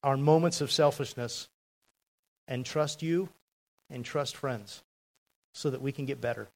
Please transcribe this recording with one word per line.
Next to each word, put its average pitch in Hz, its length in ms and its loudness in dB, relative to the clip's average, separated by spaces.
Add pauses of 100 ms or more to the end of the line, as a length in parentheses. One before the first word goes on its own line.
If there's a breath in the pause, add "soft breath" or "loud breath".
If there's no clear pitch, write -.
our 135 140 4
moments 160 420 6
of 143 140 0
selfishness, 139 720 0 (1000)
and 127 160 -6
trust 151 360 -2
you 170 280 0 (580)
and 123 160 -10
trust 143 320 -4
friends 117 460 -6 (720)
so - 160 -4
that 127 100 -4
we 135 120 -4
can 139 140 -6
get 127 140 -4
better 113 360 -4